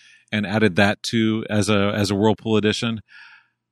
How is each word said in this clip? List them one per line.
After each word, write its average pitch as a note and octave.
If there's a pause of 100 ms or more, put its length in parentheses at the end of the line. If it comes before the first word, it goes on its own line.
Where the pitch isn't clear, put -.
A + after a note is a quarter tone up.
(320)
and G#2+
added G#2
that G2+
to A2
as G#2
a, G2+
as G2+
a G2+
Whirlpool G#2+
edition. G#2+ (680)